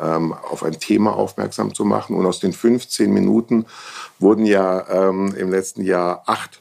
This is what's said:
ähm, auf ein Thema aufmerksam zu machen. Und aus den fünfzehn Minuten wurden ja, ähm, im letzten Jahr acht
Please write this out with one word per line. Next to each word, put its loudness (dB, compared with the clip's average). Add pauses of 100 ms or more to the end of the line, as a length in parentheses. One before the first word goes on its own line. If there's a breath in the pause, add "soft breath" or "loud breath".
ähm, 0
auf -8
ein -4
Thema 2
aufmerksam -4
zu -2
machen. -2
Und 0
aus -2
den -2
fünfzehn 0
Minuten 2 (500 loud breath)
wurden 4
ja, 2
ähm, 0
im -2
letzten -2
Jahr 0
acht -4